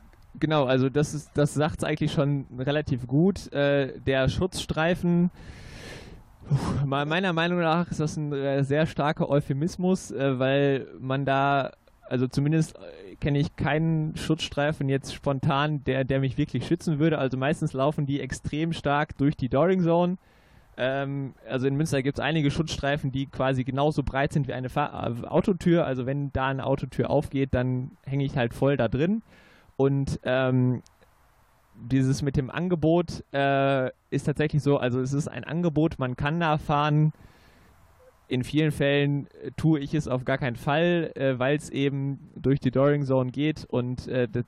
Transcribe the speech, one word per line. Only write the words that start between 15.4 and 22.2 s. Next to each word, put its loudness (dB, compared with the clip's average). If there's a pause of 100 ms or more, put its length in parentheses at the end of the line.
der, 0
der 0
mich -2
wirklich -2
schützen 0
würde. 2
Also -2
meistens -2
laufen 0
die -2
extrem -4
stark -2
durch 2
die -4
Dooring 2
Zone. 2 (580)
Ähm, -4 (140)
also -2
in 2
Münster 0
gibt's -2